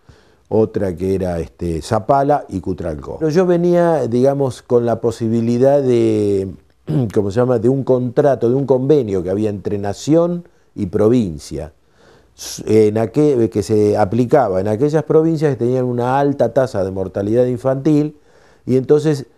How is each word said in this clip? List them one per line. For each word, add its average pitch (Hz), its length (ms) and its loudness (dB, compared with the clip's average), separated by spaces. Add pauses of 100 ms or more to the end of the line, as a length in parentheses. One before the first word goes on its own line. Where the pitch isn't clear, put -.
(480)
otra 101 480 0
que 95 200 -2
era, 90 220 -4
este, 82 440 -6
Zapala 139 680 0
y 92 120 -6
Cutralcó. 80 580 -8
Pero 156 120 -2
yo 180 140 2
venía, 170 640 2
digamos, 131 560 0
con 120 240 2
la 113 160 -2
posibilidad 120 800 2
de, 107 680 2 (380)
<clears throat> 135 260 -2
¿cómo 101 180 0
se 110 100 0
llama?, 123 180 2
de 110 100 0
un 135 160 0
contrato, 127 640 0
de 123 60 2
un 139 100 -2
convenio 127 580 0
que 87 60 -6
había 104 220 -2
entre 101 260 -6
Nación 165 720 -2 (260)
y 107 120 -6
provincia, 87 880 -2 (640)
s-, - 520 0
en 104 100 0
aquel, 117 520 2
que 104 120 -2
se 104 340 2
aplicaba 110 640 2
en 101 80 -2
aquellas 147 360 0
provincias 160 480 2
que 123 120 -4
tenían 127 200 0
una 123 340 -2
alta 139 340 0
tasa 120 300 0
de 95 80 -4
mortalidad 101 540 -2
infantil, 135 720 0 (480)
y 120 120 0
entonces, 147 500 0 (120)